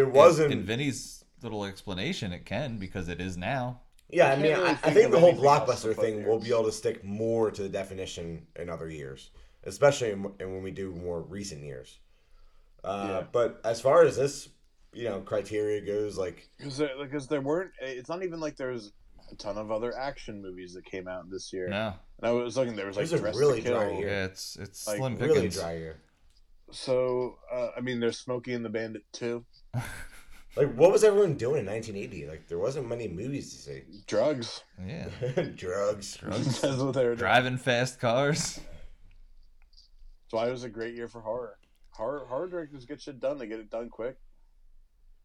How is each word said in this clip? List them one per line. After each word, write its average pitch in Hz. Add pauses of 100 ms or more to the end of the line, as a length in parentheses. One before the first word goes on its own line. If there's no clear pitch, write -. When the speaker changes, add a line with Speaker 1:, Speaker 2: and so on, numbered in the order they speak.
Speaker 1:
in, 131
Speaker 2:
wasn't. 151
Speaker 1:
in 101
Vinny's 123 (200)
little 107
explanation, 98
it 87
can 123
because 92
it 85
is 92
now. 123 (280)
Speaker 2:
Yeah, 160
Speaker 3:
I -
Speaker 2:
I 135
mean, 143
Speaker 3:
can't 151
really -
Speaker 2:
I, 143
I 147
Speaker 3:
think -
Speaker 2:
think 220
Speaker 3:
of 220
Speaker 2:
the 170
whole 175
Speaker 3:
anything 139
else 147 (240)
Speaker 2:
blockbuster 110
Speaker 3:
to 107
put 107
Speaker 2:
thing 110
Speaker 3:
there. 101
Speaker 2:
will 110
be 110
able 113
to 107
stick -
more 110
to 101
the 98
definition 92 (100)
in 87
other 82
years, 69 (340)
especially 127
in, 98
in 95
when 95
we 95
do 95
more 85
recent 80
years. 65 (840)
Uh, 101 (140)
Speaker 3:
Yeah. 85
Speaker 2:
but 117
as 113
far 151
as 131
this, 139 (460)
you 120
know, 101
criteria 104
goes, 104
like, 90 (120)
Speaker 3:
'Cause 139
there, 147 (100)
because 139
there 147
weren't, 165 (100)
it's 127
not 175
even 165
like 151
there 131
was 107 (380)
a 98
ton 104
of 107
other 110
action 127
movies 90
that 90
came 95
out 92
this 95
year. 92
Speaker 1:
No. 101 (240)
Speaker 3:
And -
I 117
was 120
looking, 120
there 98
was, 98
like, 104
Speaker 2:
It 160
was 151
a -
Speaker 3:
Dressed 107
Speaker 2:
really 131
Speaker 3:
to 120
Kill. 120
Speaker 2:
dry 101
year. 98
Speaker 1:
Yeah, 98
it's, -
it's -
Speaker 3:
Like, 104
Speaker 1:
slim 123
Speaker 2:
Really 151
Speaker 1:
pickings. 95
Speaker 2:
dry 82
year. 80 (720)
Speaker 3:
So, 127 (140)
uh, 123
I 123
mean, 123
there's 117
Smokey 123
and 117
the 113
Bandit 110 (100)
two. 120 (280)
Speaker 1:
<laughs> 120 (720)
Speaker 2:
Like, 135
what 160
was 208
everyone 202
doing 131
in 104
nineteen 107
eighty? 117
Like, 78
there 85
wasn't 127
many 120
movies 110
to -
see. 69 (260)
Speaker 3:
Drugs. 120 (220)
Speaker 1:
Yeah. 117 (120)
Speaker 2:
<laughs> 135
Drugs. 101
Speaker 1:
Drugs. 120
Speaker 3:
<laughs> -
That's 139
what 135
they 131
were 120
doing. 120
Speaker 1:
Driving 123
fast 123
cars. 143
Speaker 3:
That's -
why 113
it -
was 123
a 127
great 113
year 117
for 117
horror. 110 (340)
Horror, 135
horror 139
directors 151
get -
shit 135
done. 135
They 120
get 110
it 107
done 117
quick. 120 (1080)